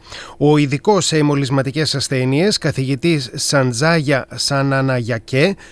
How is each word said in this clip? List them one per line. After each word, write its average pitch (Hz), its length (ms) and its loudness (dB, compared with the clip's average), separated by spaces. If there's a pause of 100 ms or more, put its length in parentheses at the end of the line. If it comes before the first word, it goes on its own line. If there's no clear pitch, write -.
(380)
Ο 147 200 4
ειδικός 147 480 2
σε 156 180 2
μολυσματικές 139 720 0
ασθένειες, 135 600 0
καθηγητής 135 760 -2
Σαντζάγια 139 1000 0
Σαναναγιακέ, 135 1200 0 (160)